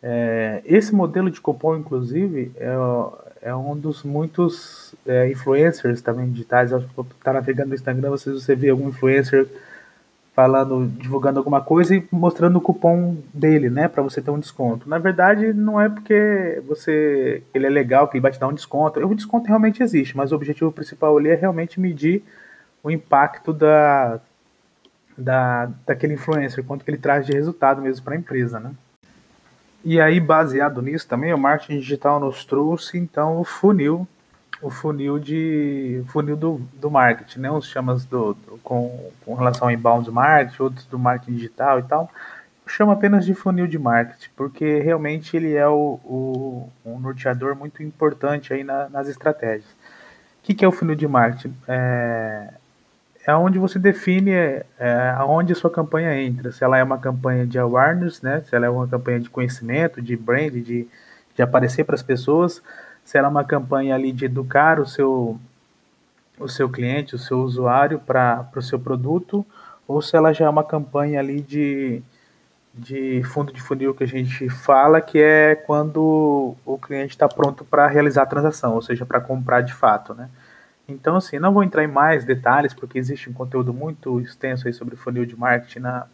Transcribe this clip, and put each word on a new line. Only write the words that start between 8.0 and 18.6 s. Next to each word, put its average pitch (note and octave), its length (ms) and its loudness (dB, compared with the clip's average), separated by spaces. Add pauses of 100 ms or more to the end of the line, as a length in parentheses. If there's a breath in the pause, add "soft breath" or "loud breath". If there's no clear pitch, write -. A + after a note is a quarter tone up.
às C#3 100 -8
vezes C3+ 200 -6
você C#3 100 4
vê C3 160 2
algum C3+ 200 0
influencer C3+ 580 2 (880 loud breath)
falando, C3 500 4
divulgando C3+ 540 -2
alguma C#3 200 2
coisa E3+ 360 4
e F#3 160 -2
mostrando F3 460 2
o - 20 4
cupom F3 560 2 (180)
dele, D3+ 340 4
né, C#3+ 200 0
pra E3 120 -2
você C#3 220 -4
ter C#3 80 -6
um D3 80 -2
desconto. B2 500 -4
Na D#3 100 -2
verdade, F#3+ 540 2
não G#3 280 0
é G#3+ 80 4
porque G#3 760 0
você, D3 800 0 (100)
ele C3+ 140 0
é C#3 40 2
legal C#3 360 4
que C3+ 120 -4
ele B2 40 0
vai B2+ 80 4
te B2+ 80 -14
dar C3 80 -2
um C#3+ 80 -2
desconto. D3+ 500 -2